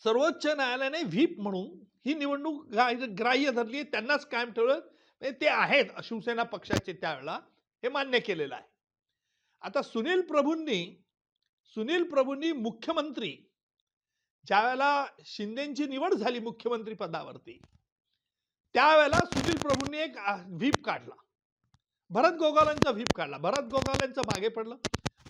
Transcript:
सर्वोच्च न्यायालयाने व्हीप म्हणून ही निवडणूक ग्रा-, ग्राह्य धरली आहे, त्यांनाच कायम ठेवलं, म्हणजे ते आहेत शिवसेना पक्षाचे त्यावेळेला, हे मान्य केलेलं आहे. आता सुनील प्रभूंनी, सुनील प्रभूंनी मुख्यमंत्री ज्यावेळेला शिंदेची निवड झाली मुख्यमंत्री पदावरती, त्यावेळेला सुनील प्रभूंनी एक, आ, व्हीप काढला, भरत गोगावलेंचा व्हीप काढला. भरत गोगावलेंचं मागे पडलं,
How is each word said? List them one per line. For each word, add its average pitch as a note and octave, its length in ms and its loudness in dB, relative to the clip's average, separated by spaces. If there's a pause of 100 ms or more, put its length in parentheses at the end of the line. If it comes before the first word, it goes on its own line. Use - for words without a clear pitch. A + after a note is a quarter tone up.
सर्वोच्च B3+ 420 2
न्यायालयाने C4+ 580 0
व्हीप G#3 360 2
म्हणून G3+ 440 -6 (220)
ही C4+ 80 0
निवडणूक C#4+ 540 -4
ग्रा-, A#3+ 520 0
ग्राह्य C4 320 2
धरली A#3 260 -2
आहे, D4 140 -8
त्यांनाच C4 360 -2
कायम A#3+ 240 -4
ठेवलं, A#3+ 280 2 (420)
म्हणजे C4+ 100 -4 (100)
ते D4+ 60 2
आहेत A3+ 380 4 (180)
शिवसेना A#3 400 -4
पक्षाचे G3 500 -4
त्यावेळेला, D#3+ 460 -6 (440)
हे B3 60 -2
मान्य C4+ 300 0
केलेलं D3+ 360 -4
आहे. - 140 -18 (920)
आता G3 200 -2
सुनील E4 400 0
प्रभूंनी, D4+ 840 -2 (680)
सुनील D4+ 280 0
प्रभूंनी C#4 480 0
मुख्यमंत्री B3+ 840 -4 (1120)
ज्यावेळेला C4 600 2 (200)
शिंदेची C4+ 640 -6
निवड C#4 260 -2
झाली A#3+ 260 0
मुख्यमंत्री A3+ 540 -6
पदावरती, D#3 680 -10 (1120)
त्यावेळेला D4+ 460 8
सुनील E4 380 0
प्रभूंनी C#4 400 -2
एक, D4+ 200 -6
आ, G3+ 180 -2 (120)
व्हीप G3 380 2
काढला, C3 300 -6 (920)
भरत C4+ 240 4
गोगावलेंचा D4+ 580 4
व्हीप A3 240 -4
काढला. C#3+ 220 -4
भरत G#3 260 0
गोगावलेंचं C4 580 -2
मागे G#3+ 260 -4
पडलं, A3+ 280 -6 (540)